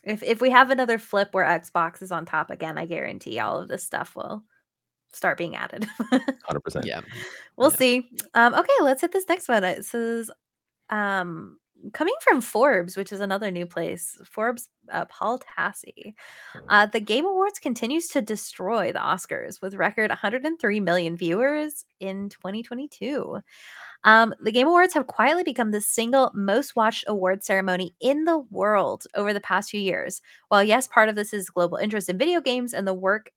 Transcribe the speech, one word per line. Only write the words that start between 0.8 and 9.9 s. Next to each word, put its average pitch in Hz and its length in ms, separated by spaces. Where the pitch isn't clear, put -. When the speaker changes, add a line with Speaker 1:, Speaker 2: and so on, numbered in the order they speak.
Speaker 1:
flip 202 340
where 185 140
Xbox 165 560
is 185 100
on 165 140
top 156 240
again, 160 300
I 165 80
guarantee 123 520
all 107 200
of - 100
this - 140
stuff - 320
will - 280
start 170 240
being 170 180
added. - 380
<laughs> - 60
Speaker 2:
Hundred - 200
percent. - 240
Speaker 3:
Yeah. - 140
Speaker 1:
We'll 277 140
Speaker 3:
Yeah. 294 80
Speaker 1:
see. 247 320
Um, 233 220
okay, 359 260
let's 269 200
hit 339 100
this 381 180
next - 180
one. 220 160
It 185 220
says, 233 460